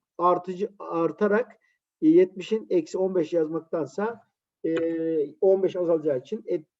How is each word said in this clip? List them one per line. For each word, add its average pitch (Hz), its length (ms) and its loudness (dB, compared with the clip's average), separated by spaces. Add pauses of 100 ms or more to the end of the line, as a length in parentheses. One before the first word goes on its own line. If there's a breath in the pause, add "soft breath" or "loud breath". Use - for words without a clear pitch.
(180)
artıcı, 180 600 0
artarak, 196 800 -2 (440)
e, 160 60 4
yetmişin 185 600 2
eksi 170 280 -2
on 185 180 -2
beş 165 180 0
yazmaktansa, 165 880 -4 (420)
e, 165 760 -2
on 190 220 4
beş 180 120 -2
azalacağı 160 440 0
için 214 260 -10
et-, 175 220 -6 (120)